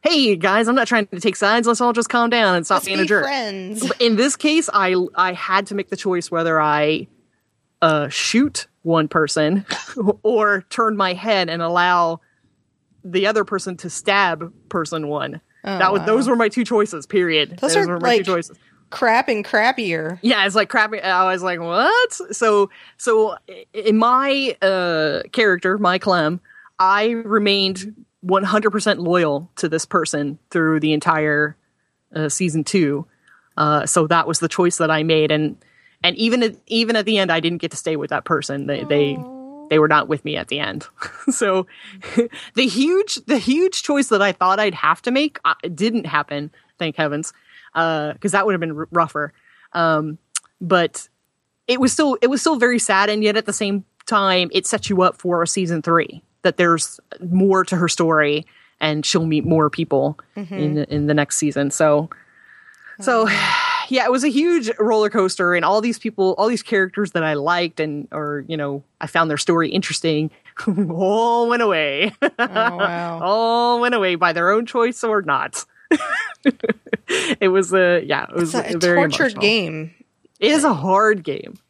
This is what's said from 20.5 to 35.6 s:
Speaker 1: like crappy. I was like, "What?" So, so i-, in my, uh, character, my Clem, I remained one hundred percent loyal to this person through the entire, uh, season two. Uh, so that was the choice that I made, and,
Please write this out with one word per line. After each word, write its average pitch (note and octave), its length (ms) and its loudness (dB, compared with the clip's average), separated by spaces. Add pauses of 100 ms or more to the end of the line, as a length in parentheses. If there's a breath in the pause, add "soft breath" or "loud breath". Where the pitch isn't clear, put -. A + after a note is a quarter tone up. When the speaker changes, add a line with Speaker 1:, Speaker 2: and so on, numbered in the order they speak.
Speaker 1:
like G#3+ 140 2
crappy. A3 320 0
I F#3 300 2
was F#3 100 -2
like, F3+ 200 -4
"What?" D4+ 520 0 (220)
So, G#3 340 2 (280 loud breath)
so A3 400 0 (120)
i-, F#3+ 240 -18
in G#3+ 240 2
my, C4 640 2
uh, F3 720 0
character, F#3+ 460 2
my F#3 220 2
Clem, F3 420 0 (380 loud breath)
I G3+ 320 2
remained G3+ 840 0 (260)
one F#3+ 220 2
hundred G#3 280 2
percent G#3 280 0
loyal E3 580 0
to E3+ 120 -4
this D#3 160 -2
person D3+ 520 -2 (120)
through D#3+ 320 2
the D#3 120 0
entire, D3+ 640 0 (600)
uh, D#3 140 -2
season D#3 340 -2
two. D3 420 0 (500 soft breath)
Uh, D3+ 300 2
so E3 220 2
that E3 200 2
was D#3+ 120 -2
the E3+ 100 -2
choice F3 280 0
that D#3+ 140 2
I D#3 120 0
made, D#3 280 2
and, D3+ 240 0 (480 soft breath)